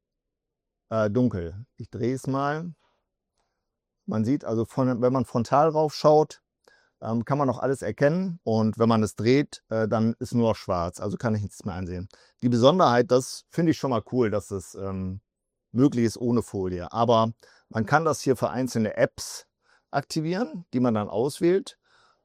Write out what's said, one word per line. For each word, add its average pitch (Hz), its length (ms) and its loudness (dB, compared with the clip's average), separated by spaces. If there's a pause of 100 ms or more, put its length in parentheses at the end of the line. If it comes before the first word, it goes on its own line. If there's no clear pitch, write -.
(920)
äh, 107 200 2
dunkel. 101 560 -2 (100)
Ich - 140 -16
drehe 120 240 -2
es 131 140 -8
mal. 143 440 -4 (1300)
Man 110 180 -2
sieht 135 200 -2
also, 113 200 -2
von, 127 380 -2
wenn 127 100 2
man 131 120 0
frontal 139 460 2
rauf 156 220 0
schaut, 151 480 4 (640)
ähm, 113 200 -2
kann 139 140 -2
man 143 80 0
noch 123 120 -2
alles 131 240 -2
erkennen. 165 600 0
Und 110 360 0
wenn 113 100 4
man 113 140 4
es 104 120 -2
dreht, 127 540 0
äh, 110 180 0
dann 113 320 2
ist 120 160 -8
nur 117 140 2
noch 104 80 0
schwarz. 90 440 -4
Also 101 160 -6
kann 110 180 -2
ich 104 80 -2
nichts - 220 -12
mehr 95 100 -6
ansehen. 90 340 -8 (340)
Die 127 60 2
Besonderheit, 123 600 4
das - 400 0
finde 165 220 0
ich - 60 -2
schon 135 120 -4
mal 113 200 -2
cool, 123 200 2
dass 101 200 -4
es, 95 240 -10
ähm, 95 460 -8 (520)
möglich 120 320 4
ist 107 140 -2
ohne 117 240 0
Folie. 90 500 -6
Aber 113 400 2 (360)
man 110 160 -2
kann 151 200 2
das 151 160 0
hier 131 160 2
für - 140 -2
einzelne 113 460 -2
Apps - 500 -4 (440)
aktivieren, 175 840 -4
die 131 80 0
man 120 140 2
dann 104 140 -2
auswählt. 170 720 -2 (460)